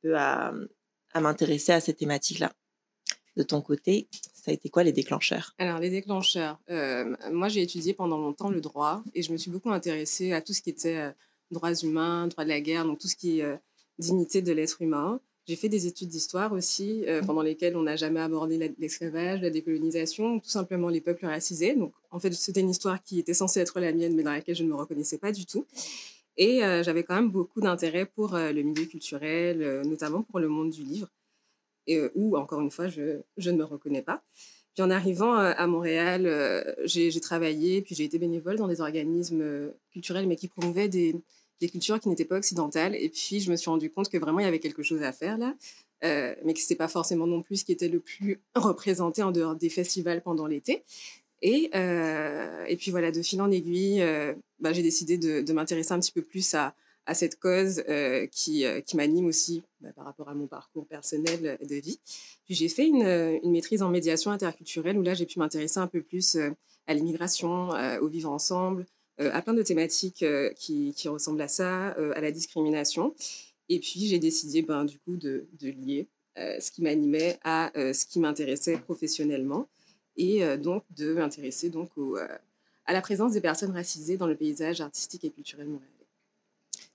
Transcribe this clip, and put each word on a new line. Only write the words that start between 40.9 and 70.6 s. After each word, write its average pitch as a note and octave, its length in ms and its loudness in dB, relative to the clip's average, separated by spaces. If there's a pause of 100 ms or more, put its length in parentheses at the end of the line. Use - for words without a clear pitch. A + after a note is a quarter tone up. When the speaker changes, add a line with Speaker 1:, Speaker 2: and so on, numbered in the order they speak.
Speaker 2:
des F3 80 0
cultures G#3+ 300 0
qui G#3 100 0
n'étaient D#3+ 160 0
pas F#3 100 0
occidentales. E3 600 0
Et - 120 -2
puis, G3 320 -4
je F#3 100 0
me E3+ 60 4
suis E3 140 -2
rendu D#3+ 200 0
compte F#3+ 200 -4
que F3+ 80 0
vraiment, D#3 220 2
il G#3 40 2
y - 20 2
avait E3 140 2
quelque D3+ 220 -6
chose D#3 200 -2
à C3 120 -2
faire G#3 240 -4
là, B3 160 -2 (500)
euh, C#3+ 300 0 (100)
mais D#3+ 80 2
que D#3+ 80 -2
c'était - 160 2
pas D#3+ 120 0
forcément E3 380 0
non E3+ 140 2
plus G3 160 -4
ce - 80 -2
qui F#3+ 80 0
était F3 160 0
le E3+ 120 0
plus - 420 -4 (120)
représenté F#3 680 2
en F#3+ 80 2
dehors D#3+ 260 0
des E3 140 0
festivals F3 500 -2
pendant D#3+ 260 -2
l'été. D#3 380 -2 (580)
Et, D4 320 4
euh, D#3 920 0
et F3 100 0
puis F#3+ 140 -6
voilà, E3+ 220 2
de E3 80 -2
fil F#3+ 220 -2
en G3+ 80 4
aiguille, F#3 500 2
euh, D3+ 340 2 (240)
bah, D#3+ 140 2
j'ai F3 100 2
décidé E3 360 2
de, D#3 240 0
de D3+ 100 -2
m'intéresser D#3+ 400 0
un F3+ 80 2
petit F3 100 0
peu E3 120 -2
plus - 320 -2
à, C#3+ 200 0 (300)
à - 80 -2
cette E3 260 0
cause, F#3 520 2
euh, C3+ 360 2
qui, D3+ 380 0
euh, B2+ 160 0
qui - 160 -4
m'anime D#3 300 4
aussi, E3+ 360 0 (200)
bah, - 120 -16
par C#3 120 -20
rapport C#3+ 240 -14
à C#3+ 40 -10
mon C#3+ 120 -6
parcours C#3 400 -12
personnel D#3 760 -4
de C#3+ 120 -8
vie. D3+ 260 -8 (460)
Puis F#3+ 80 -6
j'ai E3 160 2
fait C4+ 160 2
une, C#4 160 6
euh, E3+ 400 4
une E3+ 80 2
maîtrise E3+ 320 2
en F#3 80 4
médiation E3 400 2
interculturelle F3+ 640 -2
où G3 60 4
là, F3+ 100 2
j'ai F3 140 -2
pu - 120 -6
m'intéresser D#3 400 0
un F3+ 80 2
peu F3+ 140 -4
plus, F#3 360 0
euh, D3+ 140 2 (360)
à D#3 80 0
l'immigration, E3+ 800 0
euh, B2+ 260 -2
au D#3 80 2
vivre D#3+ 220 -4
ensemble, F3+ 560 -2 (340)
euh, C#3+ 140 2
à D#3+ 80 -2
plein A3+ 120 0
de A3+ 80 4
thématiques, E3+ 600 0
euh, D3 320 2
qui, D3 420 -4